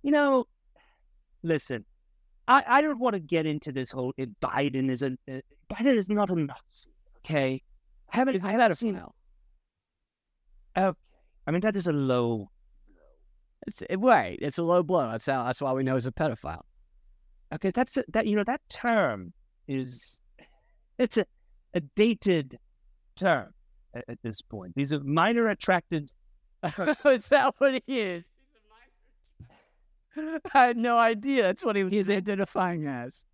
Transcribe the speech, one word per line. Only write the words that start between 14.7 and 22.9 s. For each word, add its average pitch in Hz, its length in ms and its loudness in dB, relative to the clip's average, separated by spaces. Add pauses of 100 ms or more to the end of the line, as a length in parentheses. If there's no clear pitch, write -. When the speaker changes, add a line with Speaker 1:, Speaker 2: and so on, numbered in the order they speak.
Speaker 2:
blow. 147 280 0
That's 113 160 -6
how, 131 180 0
that's 127 160 -4
why 139 120 -2
we 135 100 -2
know 131 120 0
he's 123 120 0
a 123 60 -6
pedophile. - 500 -6 (920)
Speaker 1:
Okay, 190 160 -2
that's 247 280 -2
a, 247 100 -2
that, 214 180 0
you 208 100 0
know, 208 80 0
that 247 160 -4 (100)
term 131 640 -2 (360)
is, 131 520 -8 (800)
it's 247 180 0
a, 214 80 2 (500)
a 175 60 0
dated 170 760 0 (600)